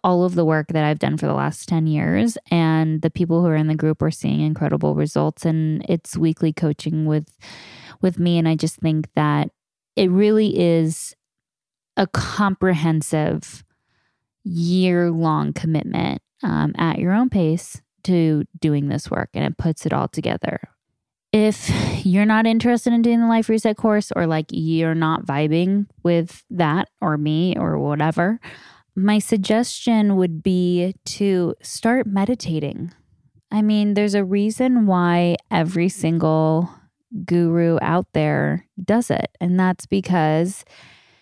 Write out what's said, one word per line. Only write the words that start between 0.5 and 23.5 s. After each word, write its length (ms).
that 160
I've 160
done 180
for 80
the 80
last 340
ten 200
years, 500
and 500
the 80
people 320
who 60
are 80
in 120
the 80
group 280
are 80
seeing 300
incredible 520
results, 520
and 440
it's 260
weekly 380
coaching 520
with, 220
with 180
me. 180
And 100
I 80
just 220
think 380
that 340
it 160
really 480
is 560
a 80
comprehensive 1600
year-long 1080
commitment, 680
um, 340
at 220
your 140
own 160
pace 520
to 420
doing 300
this 200
work, 240
and 100
it 140
puts 300
it 60
all 140
together. 540
If 400
you're 200
not 200
interested 480
in 80
doing 180
the 80
Life 220
Reset 260